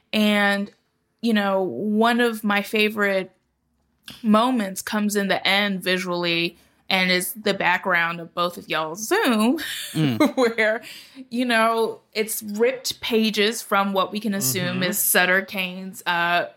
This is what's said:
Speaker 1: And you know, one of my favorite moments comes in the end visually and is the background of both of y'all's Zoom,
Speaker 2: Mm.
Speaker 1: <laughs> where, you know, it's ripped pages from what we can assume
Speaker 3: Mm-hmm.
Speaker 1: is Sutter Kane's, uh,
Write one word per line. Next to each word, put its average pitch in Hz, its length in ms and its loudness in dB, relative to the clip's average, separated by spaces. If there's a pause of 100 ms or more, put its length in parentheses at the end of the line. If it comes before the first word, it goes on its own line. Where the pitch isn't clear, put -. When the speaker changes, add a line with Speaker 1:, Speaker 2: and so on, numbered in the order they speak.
(120)
Speaker 1:
And 208 580 2 (500)
you 233 120 0
know, 202 300 2
one 214 580 0
of 233 240 0
my 202 180 2
favorite 202 680 0 (920)
moments 214 600 2
comes 208 340 -2
in 202 120 0
the - 180 0
end 196 360 0
visually 175 760 -2 (320)
and 185 240 2
is 180 220 -2
the 208 200 -2
background 175 680 0
of 165 140 -14
both 175 220 -2
of 196 120 -18
y'all's 160 380 -4
Zoom, 269 520 2 (340)
Speaker 2:
Mm. 151 440 2
Speaker 1:
<laughs> 233 200 2
where, 220 260 0 (480)
you 240 140 -2
know, 226 560 0 (120)
it's 214 300 -4
ripped 220 580 -2
pages 220 640 0
from 196 300 0
what 190 180 0
we 208 80 -6
can 208 160 -4
assume 185 460 -2
Speaker 3:
Mm-hmm. 185 100 0
Speaker 1:
is 208 80 -4
Sutter 185 440 2
Kane's, 190 600 -8
uh, 175 420 0 (100)